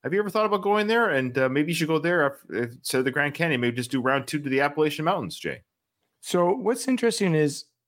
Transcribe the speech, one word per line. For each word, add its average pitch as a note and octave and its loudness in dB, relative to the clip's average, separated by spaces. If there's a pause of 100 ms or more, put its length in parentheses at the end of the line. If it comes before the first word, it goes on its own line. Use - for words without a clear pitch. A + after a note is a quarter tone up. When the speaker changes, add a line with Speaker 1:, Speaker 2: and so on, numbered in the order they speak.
Speaker 1:
Have D3 -4
you G3 2
ever G#3 -2
thought G#3+ 0
about G3+ 0
going G#3 2
there? A3+ 2
And, C3 0
uh, C3 2
maybe D3+ 0
you D#3+ -2
should E3 -2
go D#3+ 0
there E3 2
af-, - -6
instead A#2+ -4
of B2+ 0
the C3+ 0
Grand C#3+ 0
Canyon. D3+ 0
Maybe A#2+ 0
just A#2+ -6
do C3+ 0
round C3 2
two D3+ -4
to C#3+ -6
the C3+ 2
Appalachian D3 0
Mountains, D#3+ -2
Jay. D#2+ -8 (580)
Speaker 2:
So F3 2
what's B3+ -2
interesting A3 2
is D3+ 2 (240)